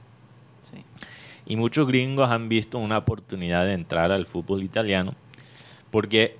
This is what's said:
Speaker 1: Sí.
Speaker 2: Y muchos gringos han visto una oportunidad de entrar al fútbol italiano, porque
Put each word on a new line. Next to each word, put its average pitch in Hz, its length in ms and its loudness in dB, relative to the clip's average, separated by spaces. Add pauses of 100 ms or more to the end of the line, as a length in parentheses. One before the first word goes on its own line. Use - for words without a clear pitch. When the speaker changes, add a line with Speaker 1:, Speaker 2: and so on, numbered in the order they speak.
(720)
Speaker 1:
Sí. - 140 -20 (600)
Speaker 2:
Y 107 100 -4
muchos 117 320 2
gringos 131 420 2
han 113 180 -2
visto 113 300 0
una 110 200 -2
oportunidad 90 680 -2
de 98 80 0
entrar 85 400 0
al 95 140 0
fútbol 95 360 -4
italiano, 95 520 -2 (760)
porque 107 500 2